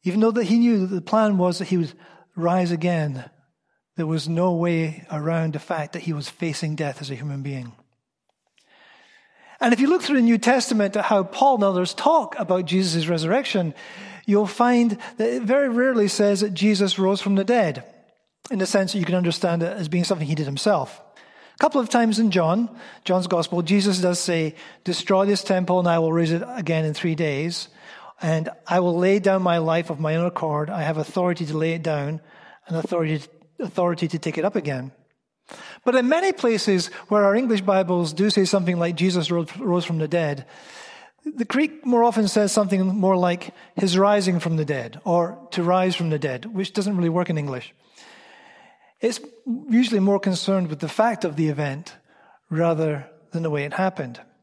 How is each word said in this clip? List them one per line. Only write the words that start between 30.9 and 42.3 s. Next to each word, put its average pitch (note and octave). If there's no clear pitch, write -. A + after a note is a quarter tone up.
authority F3
to D3+
lay E3
it E3
down D3+
and E3
authority, D#3+
authority F3
to E3
take D#3
it D#3+
up G#3
again." C3+
But B3
in B3
many F4+
places G#3+
where G#3
our G3
English A3+
Bibles F3+
do G3+
say G3+
something F3+
like E3+
Jesus F3
rose, E3+
rose F3+
from E3
the D#3
dead, D3+
the D4+
Greek D4+
more A#3+
often A3
says G#3